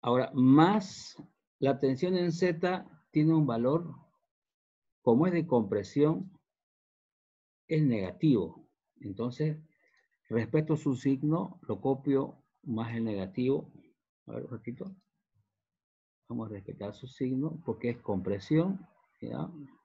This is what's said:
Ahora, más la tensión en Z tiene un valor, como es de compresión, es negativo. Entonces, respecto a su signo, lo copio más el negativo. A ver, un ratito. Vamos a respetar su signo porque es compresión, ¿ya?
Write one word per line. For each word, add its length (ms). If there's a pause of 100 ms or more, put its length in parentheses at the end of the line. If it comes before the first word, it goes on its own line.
Ahora, 320
más 800 (440)
la 180
tensión 380
en 160
Z 540 (240)
tiene 220
un 140
valor, 480 (1040)
como 260
es 60
de 140
compresión, 840 (1400)
es 140
negativo. 880 (320)
Entonces, 560 (720)
respecto 460
a 20
su 180
signo, 680
lo 180
copio 640 (200)
más 320
el 100
negativo. 680 (540)
A 60
ver, 120
un 60
ratito. 440 (1300)
Vamos 220
a 20
respetar 420
su 120
signo 580
porque 260
es 80
compresión, 880 (360)
¿ya? 260 (360)